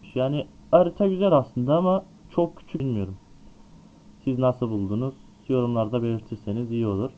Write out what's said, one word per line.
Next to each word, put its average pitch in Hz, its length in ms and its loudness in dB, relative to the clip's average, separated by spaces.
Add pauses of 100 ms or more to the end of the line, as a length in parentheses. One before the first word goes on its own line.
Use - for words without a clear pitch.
(140)
Yani 135 320 -2 (240)
harita 175 360 4
güzel 190 260 2
aslında 131 440 2
ama 185 280 2 (260)
çok 170 260 0
küçük, - 240 -10
bilmiyorum. 101 360 -4 (1080)
Siz 127 140 -2
nasıl 123 320 0
buldunuz? 107 440 -2 (340)
Yorumlarda 120 540 0
belirtirseniz 113 680 -6
iyi 117 160 -2
olur. 104 320 -2